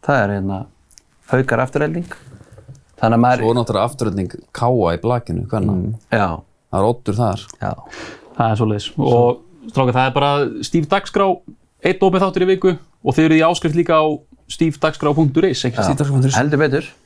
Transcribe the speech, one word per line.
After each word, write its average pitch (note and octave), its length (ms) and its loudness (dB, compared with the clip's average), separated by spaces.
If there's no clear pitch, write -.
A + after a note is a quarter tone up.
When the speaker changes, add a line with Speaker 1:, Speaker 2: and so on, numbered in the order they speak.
Speaker 1:
það C3+ 200 2
er G2+ 60 0
hérna F#2+ 240 -6
Haukar B2+ 300 0
Afturelding. D3+ 460 -4
Þannig A2+ 140 2
að A#2 40 4
maður B2 200 4
Speaker 2:
Svo A2 100 0
er A#2 60 2
náttúrulega A#2 340 0
Afturelding G2+ 400 -4
K - 140 -8
A G#2+ 260 2
í E2+ 80 -4
blakinu, G#2 460 -4
kvenna. G2+ 260 -2
Speaker 3:
Mm. F#2 220 -4
Speaker 1:
Já. F#2 300 -2
Speaker 2:
Það F#2+ 80 -2
er G2+ 140 0
oddur G#2 220 -6
þar. A2 320 -2
Speaker 1:
Já. - 120 -6
Speaker 4:
Það A2+ 140 2
er G#2+ 40 0
svoleiðis. G#2+ 320 -2
Og A#2+ 400 4
strákar, B2+ 220 0
það C3 140 2
er B2+ 40 -2
bara C#3 200 0
stíf D#3+ 240 -2
dagskrá, G3 520 0
einn F#3 160 0
opið F#3 220 4
þáttur F#3+ 220 0
í F#3 40 0
viku F#3 300 2
og C3+ 100 0
þið D#3+ 140 4
eruð D#3 100 6
í D#3+ 80 4
áskrift E3 280 0
líka E3+ 200 2
á D#3 100 4
stíf D#3+ 300 -2
dagskrá D#3 360 0
punktur D3+ 300 2
is, D#3 180 -2
ekki A#2+ 120 -2
Speaker 1:
Já. A2 80 -2
Speaker 4:
satt? F#2+ 120 2
Speaker 2:
Stíf - 20 -6
dagskrá C#3+ 160 0
punktur C3 140 4
is. C3 80 0
Speaker 1:
Heldur C#3+ 240 2
betur. D3+ 260 0